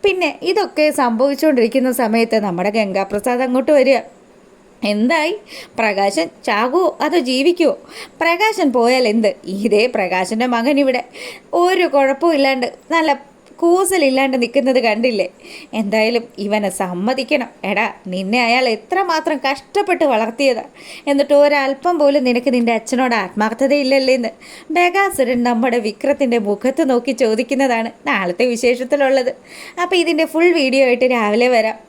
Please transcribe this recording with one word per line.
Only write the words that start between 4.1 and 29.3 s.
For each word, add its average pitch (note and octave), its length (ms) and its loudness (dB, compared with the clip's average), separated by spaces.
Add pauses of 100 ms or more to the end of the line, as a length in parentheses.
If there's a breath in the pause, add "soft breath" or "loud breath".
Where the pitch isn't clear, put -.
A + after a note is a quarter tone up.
"എന്തായി? B3+ 500 0 (460 loud breath)
പ്രകാശൻ G3+ 480 0 (200)
ചാകുവോ B3+ 540 0
അതോ D#4 180 0
ജീവിക്കുവോ? C#4 560 2 (460 loud breath)
പ്രകാശൻ F4 520 0
പോയാൽ B3 360 2
എന്ത്? G#3+ 220 2 (140)
ഇതേ G#3 420 0
പ്രകാശൻ്റെ G#3 600 -2
മകൻ B3 320 0
ഇവിടെ C4 240 0 (500 loud breath)
ഒരു F4+ 340 2
കുഴപ്പവും C#4 480 2
ഇല്ലാണ്ട് C4+ 340 0 (220)
നല്ല D#4+ 200 0 (520)
കൂസലില്ലാണ്ട് E4 800 2
നിൽക്കുന്നത് B3 380 0
കണ്ടില്ലേ? A3 440 0 (500 loud breath)
എന്തായാലും A3 500 0 (140)
ഇവനെ G3+ 320 -2
സമ്മതിക്കണം. A3+ 800 -4 (160)
എടാ, G3 220 -2 (200)
നിന്നെ F#3+ 340 -4
അയാൾ A#3+ 280 0
എത്രമാത്രം D#4+ 760 -4
കഷ്ടപ്പെട്ട് F4 580 -2
വളർത്തിയതാ. A#3 600 0 (420 loud breath)
എന്നിട്ട് C#4 280 2
ഒരല്പം C#4+ 640 2
പോലും C#4+ 260 4
നിനക്ക് B3 280 0
നിൻ്റെ A#3 200 0
അച്ഛനോട് A#3+ 420 -2
ആത്മാർത്ഥതയില്ലല്ലേ?" C4 1000 0
എന്ന് A#3+ 160 -2 (400 loud breath)
ബകാസുരൻ F4 720 0
നമ്മുടെ A#3+ 360 0
വിക്രത്തിൻ്റെ A#3+ 600 -2
മുഖത്ത് B3 520 -2
നോക്കി A#3+ 220 0
ചോദിക്കുന്നതാണ് A#3 800 -2 (160)
നാളത്തെ F#3+ 400 -2
വിശേഷത്തിലുള്ളത്. B3+ 880 0 (500 loud breath)